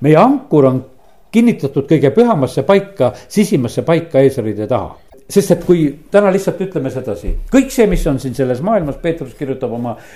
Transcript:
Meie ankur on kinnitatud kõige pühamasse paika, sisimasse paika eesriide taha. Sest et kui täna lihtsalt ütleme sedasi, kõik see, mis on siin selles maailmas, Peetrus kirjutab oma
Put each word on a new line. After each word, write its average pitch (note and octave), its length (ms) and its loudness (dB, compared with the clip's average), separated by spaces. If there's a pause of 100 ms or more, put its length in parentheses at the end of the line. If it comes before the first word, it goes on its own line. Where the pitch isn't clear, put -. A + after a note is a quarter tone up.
Meie D#3 160 4
ankur G3+ 480 2
on B2+ 140 -2 (500)
kinnitatud - 560 0
kõige D3+ 240 2
pühamasse F3+ 500 2
paika, G3 460 0 (160)
sisimasse E3+ 560 0
paika D#3+ 400 0
eesriide G#2+ 480 0
taha. G2 220 -4 (360)
Sest F#3 280 2
et E3+ 100 -4
kui E3 220 2 (240)
täna G3+ 200 4
lihtsalt F#3 320 -2
ütleme C#3+ 300 -6
sedasi, G#2+ 380 -6 (200)
kõik C4 220 2
see, A3+ 160 2
mis E3+ 180 0
on C3+ 140 0
siin B2+ 160 -8
selles B2+ 260 -2
maailmas, F3+ 380 -2
Peetrus D#3+ 380 -6
kirjutab C3 360 -6
oma A#2+ 200 -6 (200)